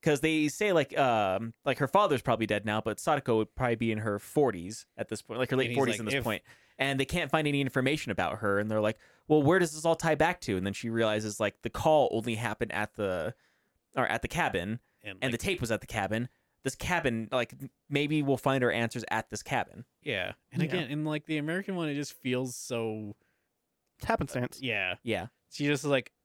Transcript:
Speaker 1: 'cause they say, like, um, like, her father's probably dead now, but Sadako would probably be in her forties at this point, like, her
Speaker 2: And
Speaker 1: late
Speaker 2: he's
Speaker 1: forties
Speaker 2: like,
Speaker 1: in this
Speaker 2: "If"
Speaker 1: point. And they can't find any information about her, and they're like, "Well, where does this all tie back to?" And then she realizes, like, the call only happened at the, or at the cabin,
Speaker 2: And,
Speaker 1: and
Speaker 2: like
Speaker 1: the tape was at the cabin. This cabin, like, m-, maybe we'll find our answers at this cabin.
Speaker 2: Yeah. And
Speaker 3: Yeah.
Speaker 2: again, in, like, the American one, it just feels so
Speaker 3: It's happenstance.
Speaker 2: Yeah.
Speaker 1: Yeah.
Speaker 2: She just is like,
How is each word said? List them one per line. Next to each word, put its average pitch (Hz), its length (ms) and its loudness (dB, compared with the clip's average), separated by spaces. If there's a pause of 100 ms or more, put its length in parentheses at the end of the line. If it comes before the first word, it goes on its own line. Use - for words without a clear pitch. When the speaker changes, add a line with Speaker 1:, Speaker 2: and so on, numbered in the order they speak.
Speaker 1:
'cause 147 200 2
they 156 260 4
say, 208 240 0
like, 156 260 2
um, 113 560 2 (120)
like, 135 140 0
her 139 80 2
father's 190 340 4
probably 113 240 0
dead 104 200 0
now, 107 140 0
but 107 200 -4
Sadako 135 380 2
would 110 180 -2
probably 120 200 0
be 113 160 0
in 107 80 -2
her 107 200 -2
forties 104 680 0 (120)
at 107 120 -6
this 107 120 -6
point, 117 180 -10
like, 127 100 0
her 131 60 0
Speaker 2:
And 127 40 2
Speaker 1:
late 123 120 0
Speaker 2:
he's 120 40 -4
Speaker 1:
forties 127 200 2
Speaker 2:
like, 113 40 -8
Speaker 1:
in 110 60 -6
this 107 100 -2
Speaker 2:
"If" 139 80 -2
Speaker 1:
point. 110 200 -2 (340)
And 135 220 0
they 135 60 2
can't 160 260 -2
find 156 160 2
any 143 140 2
information 131 500 0
about 90 280 -2
her, 101 200 0
and 107 100 -2
they're 107 120 0
like, 107 160 2 (320)
"Well, 151 120 6
where 165 180 6
does 160 140 2
this 156 120 -8
all 165 100 4
tie 160 200 2
back 160 260 2
to?" 98 160 0
And 92 80 -2
then 98 80 -2
she 117 160 -6
realizes, 110 500 0
like, 104 220 -2
the 113 80 -6
call 156 420 4
only 113 240 -2
happened 110 380 -4
at 104 220 -4
the, 92 380 -2 (600)
or 127 120 0
at 113 140 0
the - 60 -6
cabin, 117 540 -2 (200)
Speaker 2:
And, 104 100 -14 (100)
Speaker 1:
and 127 100 0
Speaker 2:
like - 0 -
Speaker 1:
the 117 60 -2
tape 190 240 -4
was 113 100 -2
at 107 100 0
the - 60 -20
cabin. 110 400 -2 (360)
This 131 120 -4
cabin, 131 560 -2
like, 120 220 -2
m-, 135 160 -14 (200)
maybe 147 320 2
we'll 139 160 2
find 135 260 2
our 117 80 4
answers 113 380 -2
at 113 200 -4
this 104 120 -6
cabin. - 440 -6 (160)
Speaker 2:
Yeah. 98 320 -4 (180)
And 170 100 -2
Speaker 3:
Yeah. 160 60 2
Speaker 2:
again, 147 240 -2
in, 151 140 -2
like, 151 220 -4
the 156 100 -2
American 175 400 -4
one, 165 100 -2
it 143 80 -4
just 143 180 -6
feels 127 440 -4
so 110 580 -6 (840)
Speaker 3:
It's - 80 -10
happenstance. 131 540 -2
Speaker 2:
Yeah. 101 400 -2
Speaker 1:
Yeah. 92 260 -2 (220)
Speaker 2:
She - 160 -4
just 143 200 0
is 147 40 0
like, 135 220 0 (140)